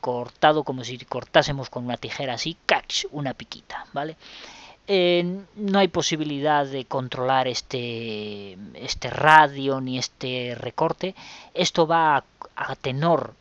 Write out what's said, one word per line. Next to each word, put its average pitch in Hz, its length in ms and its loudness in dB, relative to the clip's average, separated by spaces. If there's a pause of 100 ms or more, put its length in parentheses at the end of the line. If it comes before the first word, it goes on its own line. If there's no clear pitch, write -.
cortado 135 600 2
como 131 200 -6
si 123 140 -10
cortásemos 139 720 0
con 123 160 -8
una 120 120 -4
tijera 131 360 -6
así, 160 320 -6
¡cax!, - 460 0
una 139 240 -4
piquita, - 580 -16
¿vale? 151 240 -6 (720)
Eh, 180 560 2 (120)
no 202 220 0
hay 190 120 4
posibilidad 151 760 0
de 135 200 -6
controlar 131 640 0
este, 110 1080 -6 (160)
este - 380 -8
radio 139 680 6
ni 127 200 -4
este 123 560 -6
recorte. 160 580 -2 (400)
Esto 175 320 2
va 160 320 4
a, 127 60 0 (320)
a - 200 -8
tenor 135 640 0